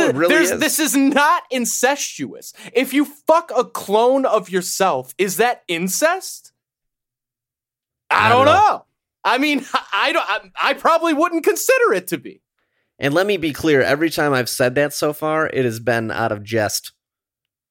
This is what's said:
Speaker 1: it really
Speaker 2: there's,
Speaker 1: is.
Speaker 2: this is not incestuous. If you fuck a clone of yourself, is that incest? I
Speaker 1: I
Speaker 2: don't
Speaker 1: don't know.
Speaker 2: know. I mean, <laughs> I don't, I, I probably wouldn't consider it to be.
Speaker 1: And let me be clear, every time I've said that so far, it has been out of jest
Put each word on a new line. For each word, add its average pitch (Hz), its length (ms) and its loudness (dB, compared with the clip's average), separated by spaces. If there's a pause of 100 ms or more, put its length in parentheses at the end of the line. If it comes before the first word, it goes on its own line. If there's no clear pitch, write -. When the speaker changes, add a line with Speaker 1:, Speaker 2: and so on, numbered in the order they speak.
Speaker 1:
it - 80 0
really 302 180 2
Speaker 2:
there's, 339 160 4
Speaker 1:
is. - 100 -2
Speaker 2:
this 302 180 -2
is 294 180 0
not 285 540 2
incestuous. 247 1000 -4 (200)
If - 200 -2
you 285 120 2
fuck 330 520 0
a 240 80 2
clone 240 640 0
of 196 240 0
yourself, 180 680 -2
is 185 220 -2
that - 300 0
incest? 190 840 -4 (1600)
I 208 160 2
Speaker 1:
I - 20 4
Speaker 2:
don't 247 180 4
Speaker 1:
don't 311 80 6
know. 403 220 4
Speaker 2:
know. - 80 -16 (400)
I 226 140 2
mean, 294 260 0 (140)
<laughs> - 160 -8
I 233 180 0
don't, 311 160 -2
I, 196 420 -2
I 277 40 0
probably 330 400 2
wouldn't 330 300 0
consider 453 500 2
it 180 140 -4
to 160 100 -6
be. - 240 -16 (560)
Speaker 1:
And 139 160 0
let 185 120 2
me 208 100 0
be 156 160 -4
clear, 147 280 2
every 143 300 2
time 147 220 0
I've 123 160 0
said 127 280 0
that 143 160 0
so 151 200 -2
far, 156 340 -2
it - 180 -2
has 117 160 -4
been 117 300 -2
out 113 200 -2
of 104 140 -6
jest 107 480 -4 (800)